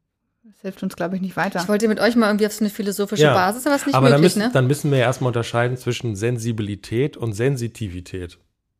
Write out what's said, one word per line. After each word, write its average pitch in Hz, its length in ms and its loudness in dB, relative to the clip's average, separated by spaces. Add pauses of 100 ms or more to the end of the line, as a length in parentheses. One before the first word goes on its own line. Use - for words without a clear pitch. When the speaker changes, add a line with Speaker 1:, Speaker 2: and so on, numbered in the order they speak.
(440)
Speaker 1:
das 214 180 -20
hilft 190 220 -12
uns, 190 120 -6
glaub 180 180 -4
ich, 185 80 -4
nicht 185 160 -6
weiter. 185 240 -2
Speaker 2:
Ich 175 60 -6
wollte 208 200 2
mit 214 120 0
euch 226 160 2
mal 226 120 4
irgendwie 208 200 2
auf 208 60 -8
so - 100 -10
eine 208 60 0
philosophische 202 540 -2
Speaker 3:
Ja, 143 100 6
Speaker 2:
Basis, 196 340 0
aber 285 80 4
ist 277 100 -4
nicht 277 100 2
Speaker 3:
aber - 140 6
dann 143 120 6
Speaker 2:
möglich, - 140 6
Speaker 3:
müssen, 202 120 0
Speaker 2:
ne? 151 60 -2
Speaker 3:
dann 131 140 2
müssen 143 240 0
wir 139 80 4
ja 120 60 4
erstmal 127 240 0
unterscheiden 120 480 -2
zwischen 120 380 -4
Sensibilität 113 1000 -4
und 113 160 -4
Sensitivität. 101 1040 -6 (420)